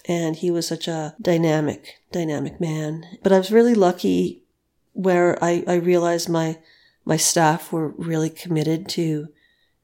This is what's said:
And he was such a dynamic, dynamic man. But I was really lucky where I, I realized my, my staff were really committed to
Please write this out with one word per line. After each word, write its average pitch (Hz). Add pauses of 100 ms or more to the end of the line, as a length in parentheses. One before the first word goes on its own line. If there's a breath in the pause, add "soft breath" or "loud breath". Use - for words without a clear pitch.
And 170
he 180
was 170
such 165
a 156
dynamic, 165 (100)
dynamic 156
man. 156 (180)
But 190
I 190
was 190
really 233
lucky 185 (500)
where 180
I, 175
I 180
realized 170
my, 160 (460 soft breath)
my 156
staff 160
were 160
really 160
committed 160
to 156 (560)